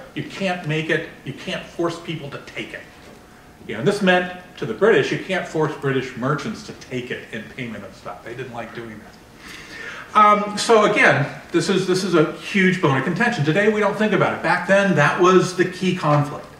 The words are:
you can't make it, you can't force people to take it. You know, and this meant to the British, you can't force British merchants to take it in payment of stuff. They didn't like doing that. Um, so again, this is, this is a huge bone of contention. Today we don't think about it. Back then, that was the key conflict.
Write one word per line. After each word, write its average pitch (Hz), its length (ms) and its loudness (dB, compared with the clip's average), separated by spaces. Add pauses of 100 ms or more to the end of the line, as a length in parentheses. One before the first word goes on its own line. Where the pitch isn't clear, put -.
(140)
you 196 100 -8
can't 180 440 -6
make 156 220 -2
it, 156 180 -2 (160)
you 131 80 -10
can't - 320 -10
force - 360 -4
people 139 300 -10
to 123 160 -12
take - 280 -12
it. - 80 -14 (840)
You 113 80 -8
know, 107 60 -6
and 156 80 0
this 202 140 -2
meant 180 380 0 (180)
to - 80 -6
the - 80 -6
British, 180 380 2
you 147 60 -2
can't 175 280 -6
force 156 300 -2
British 131 400 -4
merchants 127 500 -4
to 113 80 -12
take 123 360 -10
it - 220 -10
in 107 100 -10 (140)
payment 110 280 -10
of 92 120 -16
stuff. - 280 -16
They 117 100 -14
didn't 120 180 -12
like 113 220 -12
doing 113 260 -14
that. - 1120 -16
Um, 208 440 6
so 214 320 6
again, 139 360 4 (260)
this 165 160 0
is, 180 180 2
this 180 180 0
is 175 100 0
a 160 200 4
huge 185 480 0
bone 135 160 2
of 135 60 -2
contention. 180 400 0
Today 202 280 2
we 208 80 0
don't 202 160 0
think 208 160 0
about - 260 2
it. - 40 -8
Back 175 260 0
then, 196 280 4
that 147 240 2
was 180 360 6
the 180 80 2
key - 320 0
conflict. 143 500 0 (140)